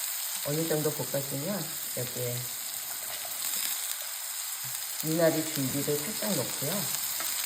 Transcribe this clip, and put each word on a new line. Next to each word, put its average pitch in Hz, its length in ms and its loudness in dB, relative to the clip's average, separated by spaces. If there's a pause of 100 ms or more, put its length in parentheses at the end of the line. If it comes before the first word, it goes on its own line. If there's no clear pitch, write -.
(480)
어느 160 200 2
정도 151 240 4
볶아주면 143 720 0 (300)
여기에 123 400 -2 (2750)
미나리 156 500 4
줄기를 143 420 2
살짝 165 400 0
넣고요. 151 480 0 (600)